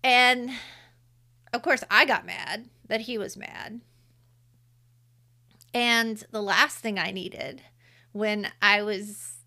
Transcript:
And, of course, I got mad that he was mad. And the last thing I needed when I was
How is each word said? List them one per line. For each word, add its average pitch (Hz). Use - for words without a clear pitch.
And, 247
of 233
course, 277
I 233
got 247
mad 196
that 220
he 233
was -
mad. -
And 233
the 214
last 202
thing 208
I 175
needed 175
when 208
I 208
was 208